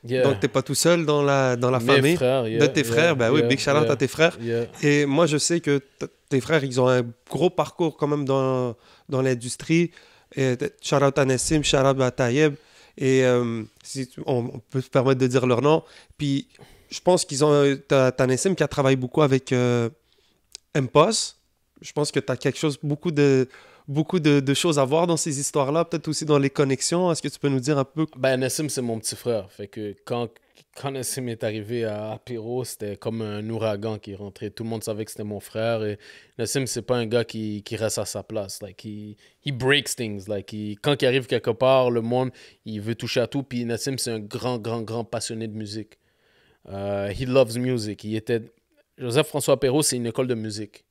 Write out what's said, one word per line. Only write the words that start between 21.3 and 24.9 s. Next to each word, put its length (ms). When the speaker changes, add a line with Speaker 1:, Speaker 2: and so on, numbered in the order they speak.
Speaker 2:
Je 120
pense 200
que 80
t'as 160
quelque 220
chose, 240
beaucoup 300
de, 360
beaucoup 320
de, 220
de 140
choses 260
à 40
voir 220